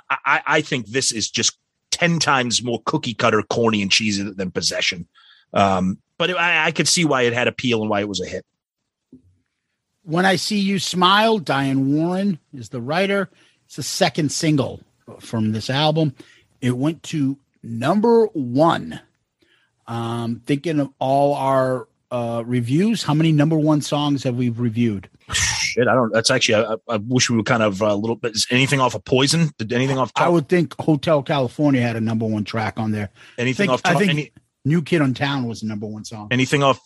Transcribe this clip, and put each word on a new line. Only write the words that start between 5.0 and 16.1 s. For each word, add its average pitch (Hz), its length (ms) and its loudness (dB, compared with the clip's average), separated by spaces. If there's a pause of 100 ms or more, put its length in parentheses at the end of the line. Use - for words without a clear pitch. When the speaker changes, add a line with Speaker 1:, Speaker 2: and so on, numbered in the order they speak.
Speaker 1:
Um, 95 440 2 (200)
but 170 120 -2
it, 180 80 -2
I, 170 300 2
I 170 40 0
could 151 160 0
see 175 160 2
why 135 200 2
it 120 100 2
had 120 160 2
appeal 117 320 -2
and 107 80 -4
why 101 100 0
it 104 80 -4
was 92 140 -6
a 90 40 -6
hit. - 200 -10 (1600)
Speaker 2:
When 175 220 0
I 190 100 4
See 208 240 -2
You 196 200 0
Smile, 202 600 4
Diane 135 540 0
Warren 180 460 0 (140)
is 123 160 -14
the 127 120 -8
writer. 190 480 -2 (360)
It's - 120 -20
the 143 60 -8
second 156 480 0
single 135 500 0 (380)
from 110 320 -2
this 107 180 -6
album. 156 440 0 (480)